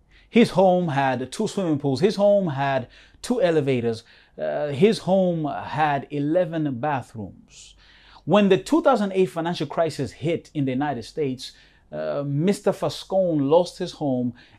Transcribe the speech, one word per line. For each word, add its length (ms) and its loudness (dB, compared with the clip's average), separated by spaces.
His 220 6
home 380 4
had 420 -2
two 160 -4
swimming 320 -2
pools. 220 -2
His 160 2
home 300 4
had 400 -2
two 200 -2
elevators. 600 0
Uh, 300 -4
his 320 2
home 460 0
had 640 -2
eleven 720 -2
bathrooms. 960 -8
When 240 4
the 80 6
two 240 0
thousand 320 2
eight 140 2
financial 400 -4
crisis 440 -4
hit 420 -6
in 120 -2
the 60 -2
United 320 -4
States, 500 -6
uh, 340 -6
Mister 460 0
Fascone 760 -2
lost 300 2
his 160 -8
home, 400 -2